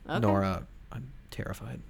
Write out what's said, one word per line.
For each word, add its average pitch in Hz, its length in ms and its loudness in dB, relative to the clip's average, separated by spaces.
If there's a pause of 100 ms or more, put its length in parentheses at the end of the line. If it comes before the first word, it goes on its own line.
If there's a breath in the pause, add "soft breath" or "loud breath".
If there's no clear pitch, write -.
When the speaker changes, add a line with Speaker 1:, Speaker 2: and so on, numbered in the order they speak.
Speaker 1:
Okay. 165 120 0
Speaker 2:
Nora, 98 460 4 (260)
I'm 131 180 -8 (200)
terrified. - 600 -6